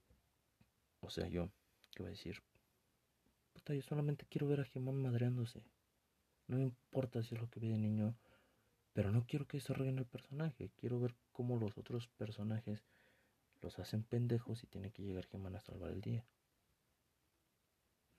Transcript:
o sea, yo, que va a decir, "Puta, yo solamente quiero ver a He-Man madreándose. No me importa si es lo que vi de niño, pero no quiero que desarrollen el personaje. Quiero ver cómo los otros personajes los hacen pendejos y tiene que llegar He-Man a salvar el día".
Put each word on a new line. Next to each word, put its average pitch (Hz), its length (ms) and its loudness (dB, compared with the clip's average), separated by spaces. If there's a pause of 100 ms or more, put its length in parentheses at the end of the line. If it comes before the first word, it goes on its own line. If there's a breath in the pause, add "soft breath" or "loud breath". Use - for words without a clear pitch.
(1000)
o 95 100 -10
sea, 87 180 -2
yo, 87 240 0 (440)
que 95 80 -8
va 95 60 -8
a - 20 -8
decir, - 320 -10 (1120)
"Puta, - 200 -6
yo 139 80 0
solamente 147 460 0
quiero 147 200 0
ver 143 120 4
a 135 140 0
He-Man 135 280 0
madreándose. 123 600 2 (840)
No 123 100 2
me 131 60 6
importa 123 600 0
si 117 120 -6
es 113 60 -4
lo 117 80 -4
que 113 120 -8
vi 113 80 2
de 110 80 6
niño, 107 400 4 (760 soft breath)
pero 101 180 4
no 120 140 6
quiero 143 220 -2
que 147 100 -4
desarrollen 131 420 0
el 127 60 0
personaje. 139 680 -6
Quiero 120 240 0
ver 123 160 2 (160)
cómo 123 260 0
los 107 200 0
otros 117 320 -4
personajes 110 760 -2 (760 soft breath)
los - 180 -6
hacen 110 240 0
pendejos 120 600 0
y - 40 -16
tiene 95 240 -6
que - 120 -10
llegar 98 280 -4
He-Man 95 240 -6
a - 60 -8
salvar 87 300 -8
el 92 100 -4
día". 117 240 -2 (1900)